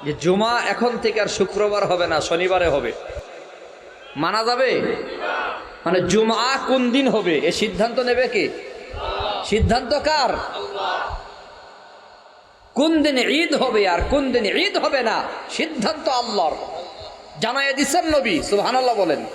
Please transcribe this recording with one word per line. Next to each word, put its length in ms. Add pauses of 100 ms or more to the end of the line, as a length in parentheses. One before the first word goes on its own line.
যে 160
জুমা 480
এখন 340
থেকে 180
আর 60
শুক্রবার 600
হবে 200
না, 140
শনিবারে 480
হবে, 240 (1200)
মানা 280
যাবে? 520 (920)
মানে 220
জুমা 500 (100)
কোন 220
দিন 180
হবে 300
এ 140
সিদ্ধান্ত 460
নেবে 300
কে? 200 (960)
সিদ্ধান্ত 500
কার? 340 (2500)
কোন 280
দিন 160
ঈদ 360
হবে 340
আর 120 (100)
কোন 220
দিন 120
ঈদ 320
হবে 260
না, 200 (280)
সিদ্ধান্ত 580
আল্লাহর। 440 (880)
জানাইয়া 320
দিছেন 420
নবী, 280
সুবহানাল্লাহ 520
বলেন। 400